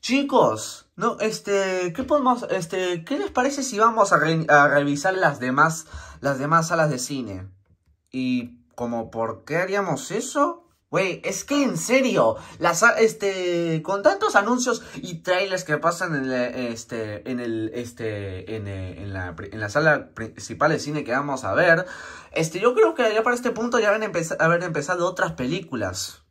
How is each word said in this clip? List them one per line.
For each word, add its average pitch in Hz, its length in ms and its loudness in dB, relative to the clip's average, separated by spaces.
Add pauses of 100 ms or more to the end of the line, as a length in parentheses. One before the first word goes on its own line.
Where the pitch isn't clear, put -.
Chicos, 240 960 0
no, 214 240 -2
este, 190 720 0
¿qué 254 120 -4
podemos, 254 460 2
este, 180 540 -2
qué 285 140 -4
les 403 120 -4
parece 277 320 0
si 208 160 -4
vamos 220 340 4
a 165 60 6
re-, 160 300 2
a 147 200 8
revisar 143 460 2
las 156 260 0
demás, 143 460 2 (340)
las 135 180 -2
demás 160 300 2
salas 165 200 2
de 127 100 -2
cine? 104 500 -8 (640)
Y 127 540 -4 (100)
como, 117 360 -4
¿por 113 340 -4
qué 151 140 -4
haríamos 190 520 -2
eso? 285 540 -2 (260)
Güey, 180 340 0
es 190 200 -6
que 285 200 2
en 196 120 0
serio, 208 600 4 (220)
la 170 160 2
sa-, 220 240 6
este, 175 840 2
con 196 200 -2
tantos 392 340 4
anuncios 240 460 2 (120)
y 175 220 -10
trailers 185 480 -2
que 151 120 0
pasan 170 380 0
en 131 160 -2
la, 123 160 0
este, 117 840 -6
en 123 100 -4
el, 110 340 -4
este, 107 840 -8
en, 104 120 -8
eh, 95 340 -8
en 101 100 -10
la 90 240 -8
pri-, 101 160 -12
en 107 80 -10
la 104 80 -4
sala 147 460 2
principal 113 560 -4
de 147 80 0
cine 147 260 -6
que 113 80 -4
vamos 135 320 -4
a 98 80 -4
ver, 165 340 4 (460)
este, 160 280 -2
yo 240 140 4
creo 427 200 6
que 226 180 2
ya 220 100 2
para 247 140 2
este 240 140 -2
punto 233 300 0
ya 208 80 4
haber 214 160 2
empeza-, 170 340 -4
haber 165 240 4
empezado 175 440 -2
otras 180 260 -2
películas. 127 1000 -6